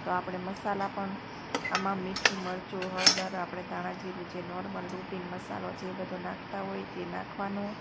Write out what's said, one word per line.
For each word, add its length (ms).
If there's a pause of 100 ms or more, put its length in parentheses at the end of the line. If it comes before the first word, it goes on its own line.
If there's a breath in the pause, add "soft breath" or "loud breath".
તો 60
આપણે 280
મસાલા 500
પણ 240 (600)
આમાં 260
મીઠું, 420
મરચું, 480
હળદર, 480
આપણે 260
ધાણા 320
જીરું 380
જે 160
નોર્મલ 400
રૂટીન 400
મસાલો 480
જે 160
બધો 260
નાખતા 440
હોય 320
તે 180
નાખવાનો 520 (160)